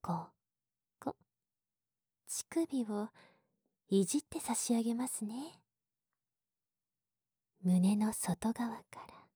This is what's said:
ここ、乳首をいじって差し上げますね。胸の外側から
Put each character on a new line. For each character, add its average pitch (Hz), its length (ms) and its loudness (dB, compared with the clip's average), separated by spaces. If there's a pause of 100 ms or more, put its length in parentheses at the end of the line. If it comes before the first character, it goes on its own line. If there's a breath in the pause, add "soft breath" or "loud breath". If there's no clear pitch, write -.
こ 165 260 -4 (720)
こ、 - 160 -6 (1120)
乳 - 180 -8
首 285 400 0
を 208 240 -2 (760 soft breath)
い 196 180 6
じ 285 140 -2
っ - 20 -2
て - 180 -10
差 - 140 -4
し 233 220 0
上 226 80 2
げ 233 120 0
ま 247 120 -2
す - 160 -6
ね。 247 380 -10 (2000)
胸 185 340 6
の 214 160 2
外 - 420 -2
側 233 300 -4
か - 240 -18
ら - 280 -20